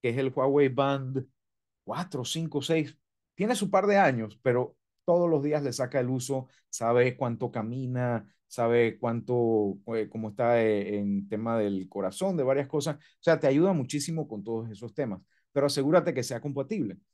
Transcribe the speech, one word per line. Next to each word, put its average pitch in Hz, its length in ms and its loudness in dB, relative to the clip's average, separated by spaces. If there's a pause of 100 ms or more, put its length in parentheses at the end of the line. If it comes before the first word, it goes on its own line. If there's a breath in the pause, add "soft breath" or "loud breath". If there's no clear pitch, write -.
que 123 80 0
es 120 80 -2
el 135 160 0
Huawei 139 360 4
Band 135 580 -2 (560)
cuatro, 135 420 -6
cinco, 160 360 -4
seis. 160 360 0 (380)
Tiene 220 200 0
su 202 140 -2
par 196 160 4
de 202 120 4
años, 123 440 2
pero 123 340 0 (280)
todos 175 260 4
los 147 140 2
días 151 180 0
le 135 120 -4
saca 131 260 -2
el 123 100 0
uso, 131 380 -4 (220 soft breath)
sabe 123 480 2
cuánto 120 340 -4
camina, 123 720 -4 (220 soft breath)
sabe 117 500 2
cuánto, 113 800 0 (180)
eh, 107 140 -2
cómo 110 200 -8
está, 117 340 2
eh, 104 340 0
en 101 300 -2
tema 113 320 -2
del 98 280 -2
corazón, 101 500 -4
de 139 60 0
varias 135 240 0
cosas. 151 280 -4
O - 40 -20 (200 soft breath)
sea, 165 200 2
te 143 80 2
ayuda 160 260 4
muchísimo 147 540 -4
con 101 160 -10
todos 113 280 -6
esos 107 220 -14
temas, 107 280 -6 (300)
pero 143 160 2
asegúrate 156 460 2
que 123 100 -2
sea 117 180 -6
compatible. 135 560 -4 (160)